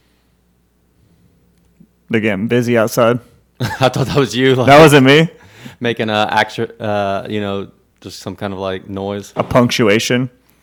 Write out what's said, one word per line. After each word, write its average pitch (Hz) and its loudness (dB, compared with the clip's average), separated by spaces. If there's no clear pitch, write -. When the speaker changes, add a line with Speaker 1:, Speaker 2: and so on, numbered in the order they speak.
Speaker 1:
They're 113 0
getting 104 -2
busy 120 0
outside. 117 0
Speaker 2:
<laughs> - -20
I 127 -2
thought 127 -2
that - -6
was 123 0
you, 131 2
like, 123 0
Speaker 1:
That 139 8
wasn't 143 6
me. 156 6
Speaker 2:
making 117 -4
a 107 0
actu-, 107 -2
uh, 101 -4
you 107 -6
know, 98 -6
just - -18
some 95 -12
kind 101 -8
of, 95 -10
like, 95 -8
noise. 101 -10
Speaker 1:
A - -4
punctuation. 123 0